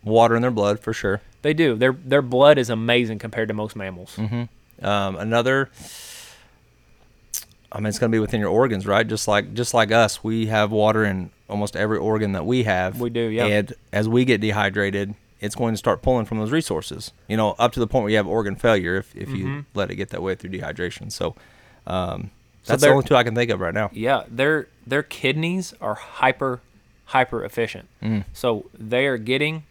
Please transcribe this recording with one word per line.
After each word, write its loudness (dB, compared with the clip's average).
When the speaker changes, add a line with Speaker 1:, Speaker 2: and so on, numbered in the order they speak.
Speaker 1:
water 6
in 2
their 2
blood 0
for -6
sure. -2
Speaker 2:
They 0
do. 2
Their, 4
their 2
blood 8
is 0
amazing 2
compared -4
to -4
most -6
mammals. -12
Speaker 1:
Mm-hmm. -8
Um, 0
another, 0
I -8
mean, -4
it's -4
gonna 0
be 0
within -2
your 0
organs, 2
right? 2
Just -4
like, 0
just -4
like 4
us, 4
we -2
have 2
water 4
in -2
almost -6
every 0
organ 0
that -4
we 2
have. -2
Speaker 2:
We -4
do, -4
yeah. 0
Speaker 1:
And 0
as 0
we 4
get 6
dehydrated, 0
it's -6
going -2
to -6
start 0
pulling 2
from -6
those -2
resources, -4
you -2
know, 2
up 4
to -4
the 2
point 0
where 0
you 4
have 2
organ -2
failure 2
if, -8
if -10
you -6
Speaker 2:
Mm-hmm. -6
Speaker 1:
let -2
it -8
get -8
that -8
way -2
through -14
dehydration. -8
So, -4
um, -6
Speaker 2:
So -2
Speaker 1:
that's 2
the 6
Speaker 2:
they're 8
Speaker 1:
only 2
two 4
I 6
can -4
think 0
of -2
right -2
now. -2
Speaker 2:
Yeah, -2
their, -2
their -2
kidneys -2
are -4
hyper, -2
hyper 0
efficient. -6
Speaker 1:
Mm. -2
Speaker 2:
So -4
they -2
are -2
getting -2